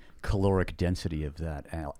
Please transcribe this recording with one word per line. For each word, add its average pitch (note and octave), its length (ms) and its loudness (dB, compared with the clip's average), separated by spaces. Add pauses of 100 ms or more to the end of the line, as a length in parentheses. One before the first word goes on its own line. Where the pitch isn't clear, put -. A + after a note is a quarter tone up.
(220)
caloric F#2+ 540 2
density F2 480 0
of C#2+ 140 -6
that D#2 340 -6
el-, D2+ 280 -6